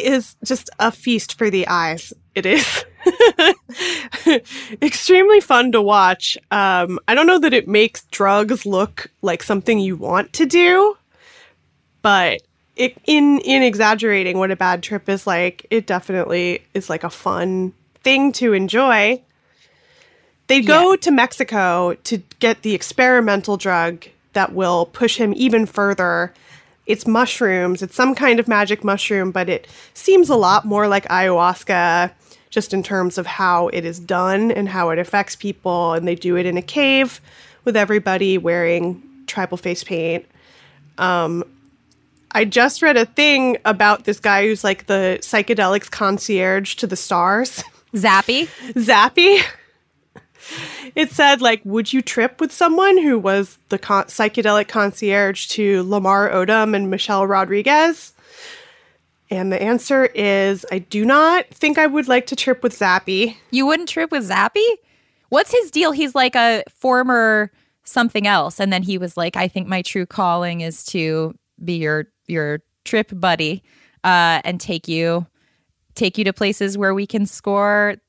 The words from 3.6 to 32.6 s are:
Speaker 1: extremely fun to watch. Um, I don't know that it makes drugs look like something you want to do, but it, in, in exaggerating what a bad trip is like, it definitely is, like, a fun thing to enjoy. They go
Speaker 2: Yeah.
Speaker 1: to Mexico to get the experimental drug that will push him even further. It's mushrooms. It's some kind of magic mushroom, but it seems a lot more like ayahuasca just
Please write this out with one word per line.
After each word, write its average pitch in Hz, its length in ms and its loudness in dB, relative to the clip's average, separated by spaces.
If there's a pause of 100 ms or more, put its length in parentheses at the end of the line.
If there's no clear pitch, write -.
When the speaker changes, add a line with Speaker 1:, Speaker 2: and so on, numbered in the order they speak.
Speaker 1:
extremely 381 580 6
fun 254 320 2
to 226 100 4
watch. 196 560 2 (140)
Um, 185 560 0
I 220 80 2
don't 311 120 4
know 359 120 6
that 285 140 2
it - 140 2
makes 208 380 2
drugs 208 600 0
look 202 460 -4 (100)
like 180 220 -4
something 208 360 0
you 190 160 -2
want 175 380 -4
to 330 120 0
do, 359 520 2 (1040)
but 185 400 2 (340)
it, 254 300 -2
in, 285 340 4
in 269 240 2
exaggerating 208 760 0
what 190 140 0
a 185 40 -4
bad 180 280 -2
trip 202 260 -8
is 196 180 -4
like, 180 420 -2
it 220 180 -2
definitely 180 760 -4 (100)
is, 190 160 -6
like, 165 140 -6
a 170 60 -6
fun 185 640 -4 (300)
thing 269 300 2
to 233 200 0
enjoy. 220 680 2 (1300)
They 269 140 4
go 311 300 6
Speaker 2:
Yeah. 381 60 4
Speaker 1:
to 349 140 0
Mexico 196 920 0
to 226 140 -6 (220)
get 226 220 0
the 214 120 -4
experimental 226 840 0
drug 170 480 -2 (280)
that 190 200 0
will 175 340 0
push - 300 -2
him 214 180 0
even 226 300 2
further. 180 680 -2 (520)
It's - 220 -4
mushrooms. 190 720 0
It's 190 140 -10
some 262 180 2
kind 247 260 2
of 233 80 -2
magic 208 360 0
mushroom, 196 480 -2
but 180 160 -4
it - 200 -4 (260)
seems 370 360 4
a 294 60 2
lot 202 300 4
more 208 220 0
like 196 200 0
ayahuasca 180 1040 0 (380)
just - 240 -4